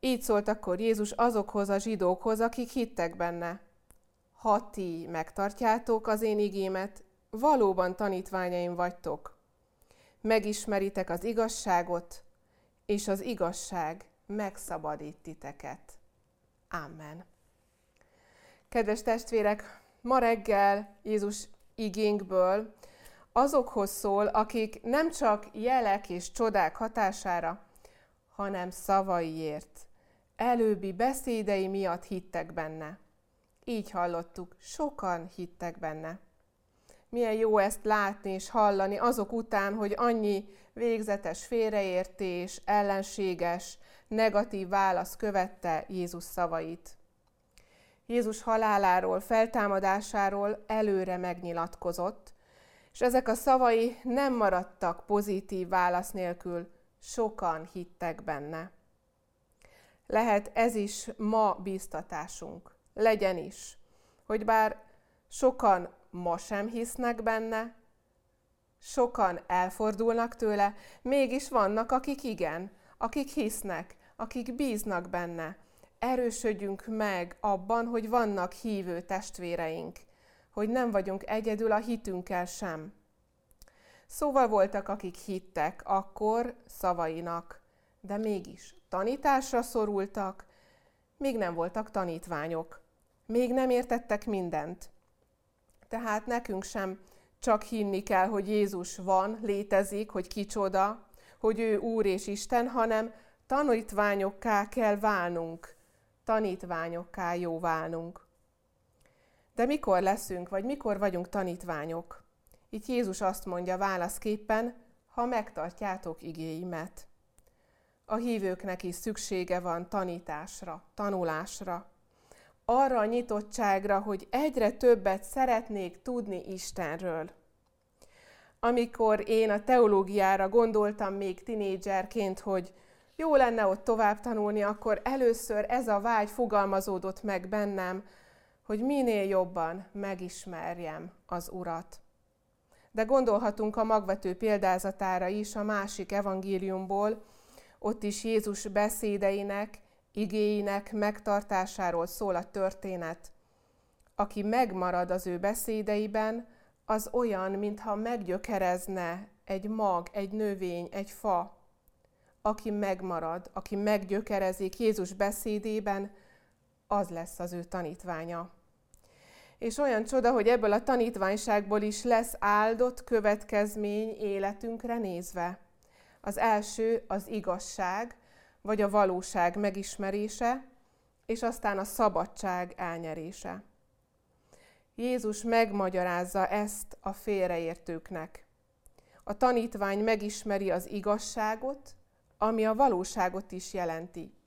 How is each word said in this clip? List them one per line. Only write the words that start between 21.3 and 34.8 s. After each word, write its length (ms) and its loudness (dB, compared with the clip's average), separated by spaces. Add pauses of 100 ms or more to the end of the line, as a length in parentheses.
igénkből 1000 2 (580)
azokhoz 580 4
szól, 380 2
akik 560 0
nem 280 2
csak 420 2
jelek 560 2
és 220 -6
csodák 440 2
hatására, 880 -2 (640)
hanem 400 -4
szavaiért, 1160 -2 (500)
előbbi 580 2
beszédei 720 0
miatt 360 -2
hittek 500 -6
benne. 460 -8 (640)
Így 280 -4
hallottuk, 680 -4
sokan 760 -4